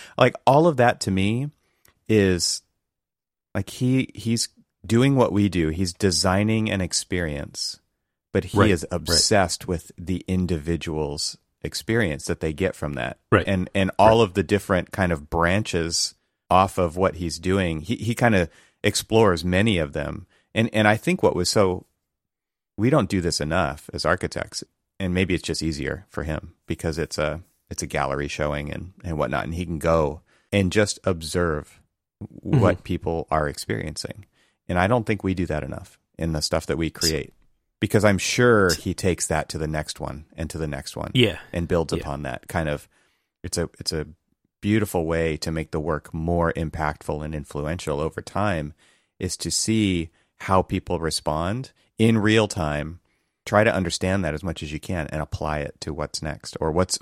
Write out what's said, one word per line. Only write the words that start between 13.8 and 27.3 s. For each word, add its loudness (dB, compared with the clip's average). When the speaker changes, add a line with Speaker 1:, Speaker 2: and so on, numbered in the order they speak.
Speaker 1:
all 8
Speaker 2:
Right. 6
Speaker 1:
of -2
the 2
different 0
kind 0
of -6
branches 0
off 4
of 0
what 2
he's -4
doing, 0
he, -4
he -4
kinda 4
explores 4
many 2
of -2
them. -8
And, 2
and 4
I 6
think -2
what 4
was 0
so, 2
we 2
don't 4
do 0
this -2
enough -2
as -4
architects, -2
and -2
maybe 2
it's -2
just -4
easier -6
for -6
him -8
because -6
it's -6
a, -4